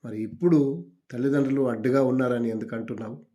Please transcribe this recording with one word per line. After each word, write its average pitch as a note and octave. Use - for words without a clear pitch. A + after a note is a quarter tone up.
మరి G#2+
ఇప్పుడు E3
తల్లిదండ్రులు C3+
అడ్డుగా B2
ఉన్నారని B2
ఎందుకు A2+
అంటున్నావు? A2